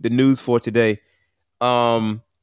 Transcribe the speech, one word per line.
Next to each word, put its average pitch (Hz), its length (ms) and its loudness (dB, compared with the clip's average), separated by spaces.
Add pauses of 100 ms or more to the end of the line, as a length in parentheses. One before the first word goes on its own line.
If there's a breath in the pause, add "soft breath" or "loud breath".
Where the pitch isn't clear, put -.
the 117 100 -2
news 131 280 2
for 120 200 0
today. 110 420 0 (600)
Um, 117 600 0 (220)